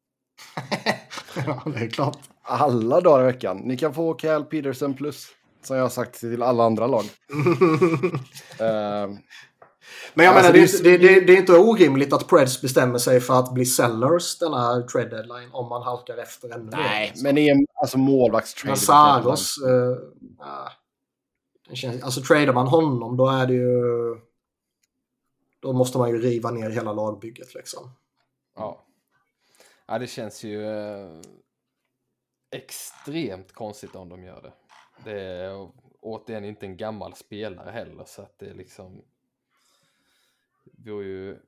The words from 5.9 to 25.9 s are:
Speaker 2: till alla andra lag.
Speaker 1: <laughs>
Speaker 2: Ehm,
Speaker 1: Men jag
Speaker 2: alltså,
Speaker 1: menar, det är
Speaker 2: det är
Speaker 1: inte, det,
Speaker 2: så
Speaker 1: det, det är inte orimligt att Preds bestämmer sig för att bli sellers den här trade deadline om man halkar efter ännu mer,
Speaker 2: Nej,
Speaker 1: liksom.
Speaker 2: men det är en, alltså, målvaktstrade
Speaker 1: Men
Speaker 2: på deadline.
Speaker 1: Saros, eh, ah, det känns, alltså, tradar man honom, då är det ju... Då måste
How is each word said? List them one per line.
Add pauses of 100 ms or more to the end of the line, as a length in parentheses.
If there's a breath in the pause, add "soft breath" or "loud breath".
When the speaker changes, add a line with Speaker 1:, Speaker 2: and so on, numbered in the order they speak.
Speaker 2:
till
alla
andra
lag.
Speaker 1:
<laughs>
Speaker 2:
Ehm, (960 loud breath)
Speaker 1:
Men
jag
Speaker 2:
alltså,
Speaker 1:
menar,
det
är
Speaker 2:
det
är
Speaker 1:
inte,
det,
Speaker 2:
så
Speaker 1:
det,
det
är
inte
orimligt
att
Preds
bestämmer
sig
för
att
bli
sellers
den
här
trade
deadline
om
man
halkar
efter
ännu
mer,
Speaker 2:
Nej,
Speaker 1:
liksom.
Speaker 2:
men
det
är
en,
alltså,
målvaktstrade
Speaker 1:
Men
Speaker 2:
på
deadline.
Speaker 1:
Saros,
eh,
ah, (1000)
det
känns,
alltså,
tradar
man
honom,
då
är
det
ju... (1400)
Då
måste